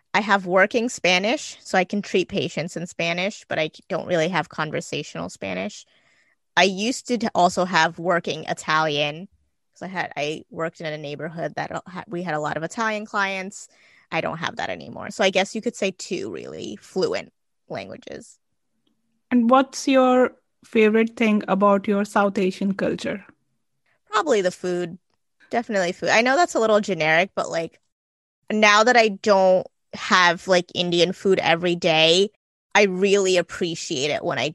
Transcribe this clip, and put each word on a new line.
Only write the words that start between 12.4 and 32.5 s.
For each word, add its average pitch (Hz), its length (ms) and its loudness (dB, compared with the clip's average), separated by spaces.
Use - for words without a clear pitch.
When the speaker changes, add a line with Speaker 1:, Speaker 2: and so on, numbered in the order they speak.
Speaker 1:
lot 147 160 -4
of 151 60 -6
Italian 214 420 -6
clients. 196 640 -6
I 165 100 -2
don't 165 180 -6
have - 180 -6
that - 140 -6
anymore. - 400 -12
So - 120 -2
I 196 80 4
guess 190 240 -2
you 220 60 -6
could 226 160 -6
say 196 140 -2
two 110 400 -10
really 73 460 -12
fluent 101 560 -4
languages. - 720 -14
Speaker 2:
And 240 180 4
what's 262 380 4
your 254 440 4
favorite 220 540 2
thing 208 320 2
about 202 400 4
your 202 160 0
South 202 320 0
Asian 190 360 0
culture? 180 520 -4
Speaker 1:
Probably 302 300 2
the 180 100 0
food. 180 460 -6
Definitely 202 420 -2
food. 175 180 -4
I 208 120 4
know 254 140 2
that's 339 200 0
a 311 40 2
little 220 220 4
generic, 165 540 0
but, - 140 -4
like, 165 300 -6
now 214 320 6
that 240 140 6
I 226 120 6
don't 190 580 4
have, 180 540 2
like, 180 280 2
Indian 175 380 2
food 190 260 2
every 170 360 0
day, 170 540 4